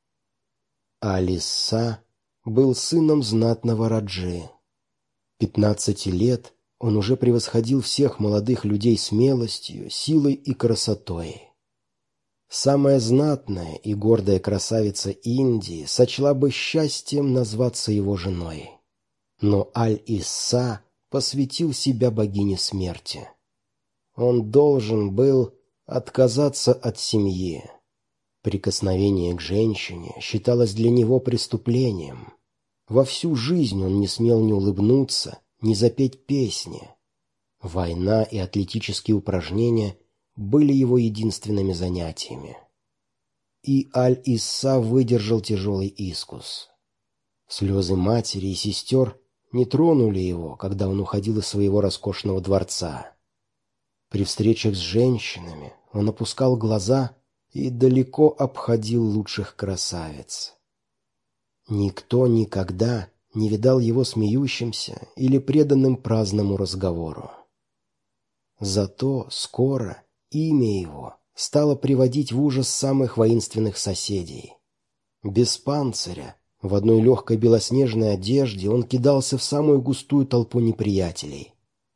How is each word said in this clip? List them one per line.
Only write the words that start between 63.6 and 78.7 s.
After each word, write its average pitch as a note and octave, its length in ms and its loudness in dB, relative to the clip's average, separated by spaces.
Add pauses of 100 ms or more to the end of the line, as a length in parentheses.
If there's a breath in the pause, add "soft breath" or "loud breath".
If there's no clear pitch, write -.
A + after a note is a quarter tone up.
его A#2 240 2
смеющимся A#2 1120 -2
или C3 240 2
преданным C3+ 580 4
праздному G#2 600 0
разговору. F2 760 -4 (1300)
Зато G#2 720 -2
скоро B2+ 720 -2 (280)
имя C#3 500 2
его D2 340 -12 (200)
стало D3 420 0
приводить C3 560 2
в B2+ 100 0
ужас C3+ 260 0
самых C3+ 480 -2
воинственных A2 640 2
соседей. F2+ 760 -8 (680)
Без A2+ 360 0
панциря, A#2 800 -6 (240)
в G2 140 -2
одной A2 260 6
лёгкой A#2+ 360 4
белоснежной A2+ 800 4
одежде, G2+ 540 0
он A#2 140 2